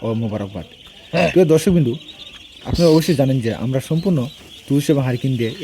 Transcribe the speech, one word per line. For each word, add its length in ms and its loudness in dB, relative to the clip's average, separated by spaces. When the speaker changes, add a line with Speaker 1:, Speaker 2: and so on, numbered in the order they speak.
Speaker 1:
ও 20 -4
মোবারকবাদ। 440 -6
Speaker 2:
হ্যাঁ। 180 2
Speaker 1:
প্রিয় 220 4
দর্শকবিন্দু, 400 2
আপনারা 240 2
অবশ্যই 280 2
জানেন 240 2
যে 60 -2
আমরা 160 -2
সম্পূর্ণ 300 0
তুষ 160 0
এবং 140 0
হারিকেন 320 -2
দিয়ে 120 -2